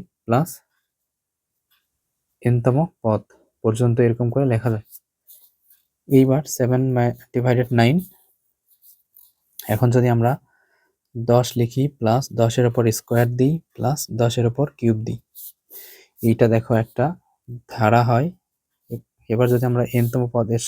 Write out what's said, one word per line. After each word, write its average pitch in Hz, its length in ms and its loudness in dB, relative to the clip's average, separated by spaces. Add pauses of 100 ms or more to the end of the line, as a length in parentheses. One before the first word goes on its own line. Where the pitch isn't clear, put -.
(240)
প্লাস 131 240 -2 (1900)
এনতম 123 340 0 (260)
পদ 107 180 0 (440)
পর্যন্ত 117 360 0
এরকম 117 300 0
করে 135 160 -2
লেখা 117 240 -2
যায়। 107 160 -6 (1200)
এইবার 131 380 4
সেভেন 127 360 0 (100)
মা-, 120 240 0 (160)
ডিভাইডেড 123 400 0
নাইন, 120 240 4 (1600)
এখন 110 320 -2
যদি 123 180 2
আমরা 117 240 2 (800)
দশ 120 320 2 (100)
লিখি, 120 320 0
প্লাস 120 340 0 (100)
দশের 117 340 0
ওপর 120 160 0 (100)
স্কয়ার 120 440 -2
দিই, 131 180 0 (180)
প্লাস 135 260 -4 (120)
দশের 117 360 0
ওপর 135 200 -2 (100)
কিউব 113 280 0
দিই, 117 140 -8 (1040)
এইটা 117 280 2
দেখো 113 260 0
একটা 113 320 -2 (640)
ধারা 117 340 2
হয়। 120 240 0 (640)
এ-, 117 140 -12 (260)
এবার 120 180 2
যদি 123 180 0
আমরা 120 260 0
এনতম 120 360 0
পদ 120 220 -2
এর 117 180 -4